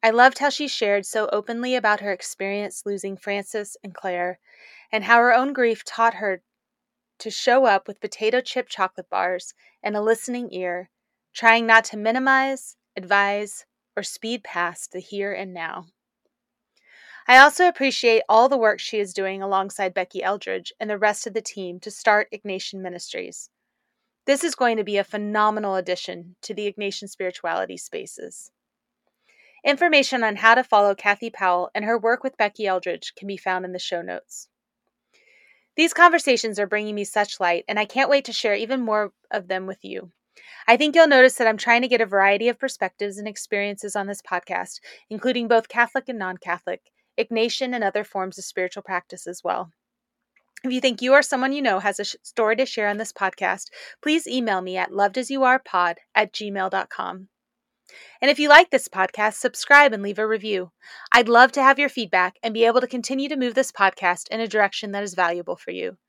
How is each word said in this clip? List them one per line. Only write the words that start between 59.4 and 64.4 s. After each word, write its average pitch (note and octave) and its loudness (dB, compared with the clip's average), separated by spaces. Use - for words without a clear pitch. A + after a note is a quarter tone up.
and G3+ -6
leave G3+ -6
a G#3+ -2
review. G3+ -4
I'd A#3 6
love A#3+ 10
to C#4+ -2
have C4+ 6
your C#4+ 0
feedback F#3 -2
and A3+ -6
be A3+ 2
able A#3 4
to B3 -4
continue C4 -6
to D4+ -6
move B3 -2
this B3+ 0
podcast F#3 0
in A3 -6